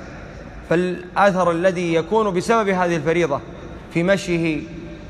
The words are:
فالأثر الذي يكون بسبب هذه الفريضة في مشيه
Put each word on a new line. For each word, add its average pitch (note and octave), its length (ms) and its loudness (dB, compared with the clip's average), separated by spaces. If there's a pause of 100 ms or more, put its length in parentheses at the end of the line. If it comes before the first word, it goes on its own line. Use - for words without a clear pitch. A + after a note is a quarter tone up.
(720)
فالأثر F3+ 800 2
الذي E3+ 440 2
يكون G3 400 2
بسبب G#3 340 2
هذه F3+ 280 2
الفريضة D#3 440 2 (500)
في E3+ 120 0
مشيه E3+ 600 0 (480)